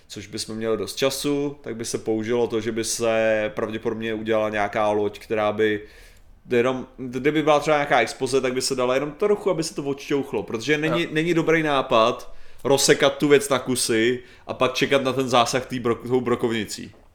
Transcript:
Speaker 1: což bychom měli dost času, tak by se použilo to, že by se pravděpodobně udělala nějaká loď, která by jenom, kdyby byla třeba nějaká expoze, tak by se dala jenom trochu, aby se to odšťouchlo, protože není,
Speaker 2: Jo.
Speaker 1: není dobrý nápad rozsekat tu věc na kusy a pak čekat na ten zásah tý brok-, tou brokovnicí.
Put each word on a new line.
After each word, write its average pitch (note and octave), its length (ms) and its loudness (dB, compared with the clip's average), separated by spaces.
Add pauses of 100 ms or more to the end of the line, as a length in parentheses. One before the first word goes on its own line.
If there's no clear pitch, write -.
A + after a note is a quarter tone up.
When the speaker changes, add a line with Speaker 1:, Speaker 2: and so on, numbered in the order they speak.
Speaker 1:
což F#2+ 200 -14
bychom A2 280 -8
měli A2 220 0
dost F#2+ 180 -6
času, C#3+ 680 -2
tak A2+ 140 -10
by A2+ 100 -8
se B2+ 120 -6
použilo A2 500 0
to, A2+ 140 -2
že A2+ 100 -4
by A2+ 120 -4
se A2 720 0
pravděpodobně A2 580 -4
udělala G#2+ 360 0
nějaká G#2+ 400 0
loď, G#2 300 0
která G#2+ 320 0
by G#2+ 300 0 (680)
jenom, B2 380 0 (100)
kdyby C3 460 -2
byla D3 160 4
třeba D3+ 180 2
nějaká C#3+ 240 2
expoze, B2+ 400 0
tak B2+ 120 -2
by B2+ 80 -2
se C3 140 -2
dala B2+ 180 2
jenom C#3+ 180 0
trochu, G3+ 380 0
aby E3 140 0
se - 120 -8
to D3+ 80 -6
odšťouchlo, C#3 600 -2
protože A2+ 340 -2
není, D#3+ 260 0
Speaker 2:
Jo. - 80 -6
Speaker 1:
není D#3+ 220 0
dobrý D#3+ 300 2
nápad B2 680 2 (300)
rozsekat C#3 540 4
tu D3+ 100 0
věc C#3+ 220 6
na C3 100 2
kusy B2 600 0 (280)
a - 60 -6
pak B2+ 200 0
čekat C3+ 300 2
na B2+ 100 -2
ten C3 160 -2
zásah B2 360 2
tý C3+ 140 -6
brok-, A#2 280 -2
tou B2+ 140 2
brokovnicí. A#2 720 -2 (240)